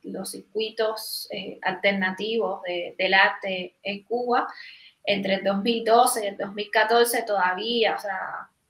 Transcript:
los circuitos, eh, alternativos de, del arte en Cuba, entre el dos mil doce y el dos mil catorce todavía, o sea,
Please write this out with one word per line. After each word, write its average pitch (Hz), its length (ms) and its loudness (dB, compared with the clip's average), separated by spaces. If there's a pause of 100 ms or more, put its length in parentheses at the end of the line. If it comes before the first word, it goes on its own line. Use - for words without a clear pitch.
los 196 260 -8
circuitos, 220 1000 -4
eh, 202 300 -10
alternativos 196 1000 0
de, 175 340 -6
del 185 180 2
arte 190 680 2
en 202 220 -8
Cuba, 247 420 0 (560)
entre 196 320 0
el 185 100 -2
dos 196 180 0
mil 226 220 0
doce 233 400 4
y 202 40 -4
el 202 80 -8
dos 202 160 -8
mil 208 180 -8
catorce 233 520 4
todavía, 202 760 0
o - 20 -4
sea, 185 520 -8 (200)